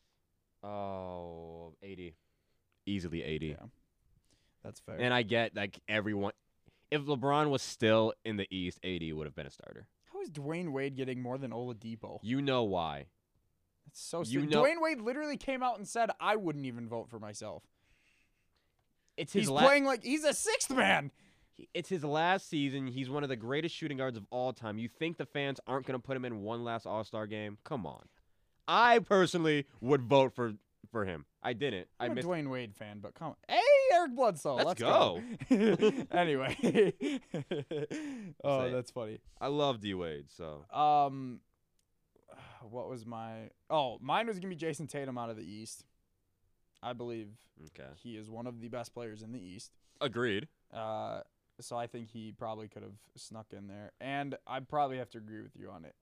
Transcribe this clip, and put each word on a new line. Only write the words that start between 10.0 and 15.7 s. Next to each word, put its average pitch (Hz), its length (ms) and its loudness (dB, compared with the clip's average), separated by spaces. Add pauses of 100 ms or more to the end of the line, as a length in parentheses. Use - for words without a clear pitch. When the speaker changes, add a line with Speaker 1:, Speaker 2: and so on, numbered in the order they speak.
Speaker 2:
How 381 80 -8
is 339 100 -8
Dwayne 156 420 -4
Wade 135 240 -2
getting 127 240 -4
more 123 180 -4
than 135 120 -6
Oladipo? 113 720 -8
Speaker 1:
You 123 180 0
know 131 240 4
why. 82 420 0 (800)
Speaker 2:
That's - 140 -18
so - 200 -6
Speaker 1:
You 165 40 -4
Speaker 2:
stupid. 147 260 0
Speaker 1:
know 147 140 6
Speaker 2:
Dwayne 330 160 4
Wade 320 200 2
literally 269 360 -2
came 262 260 -4
out 247 140 0